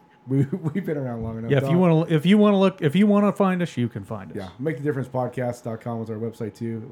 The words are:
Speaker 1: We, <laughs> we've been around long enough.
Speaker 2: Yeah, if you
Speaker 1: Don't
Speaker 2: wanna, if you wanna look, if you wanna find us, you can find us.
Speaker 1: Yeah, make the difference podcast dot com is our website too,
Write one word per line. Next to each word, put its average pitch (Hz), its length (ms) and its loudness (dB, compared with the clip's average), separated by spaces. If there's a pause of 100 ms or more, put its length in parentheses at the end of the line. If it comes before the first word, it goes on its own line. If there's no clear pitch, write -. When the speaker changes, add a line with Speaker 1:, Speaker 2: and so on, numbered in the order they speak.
(280)
Speaker 1:
We, 135 180 2
<laughs> 160 280 -6
we've 190 120 -4
been 151 120 -4
around 120 260 -6
long 113 140 -8
enough. 117 140 -4
Speaker 2:
Yeah, 139 60 4
if 131 80 2
you 139 40 -2
Speaker 1:
Don't 170 100 4
Speaker 2:
wanna, 165 320 4
if 156 140 2
you 202 140 6
wanna 208 200 6
look, 190 220 2
if 147 140 2
you 202 100 6
wanna 202 260 4
find 185 300 0
us, - 160 -4
you 120 100 2
can 107 160 -8
find 98 280 -12
us. - 60 -10
Speaker 1:
Yeah, 92 200 -8
make 139 200 -4
the 139 60 -10
difference 135 240 -2
podcast 123 560 -4
dot 110 160 -8
com 117 220 -8
is 110 80 -8
our 110 80 -6
website 113 380 -8
too, 113 240 -6 (120)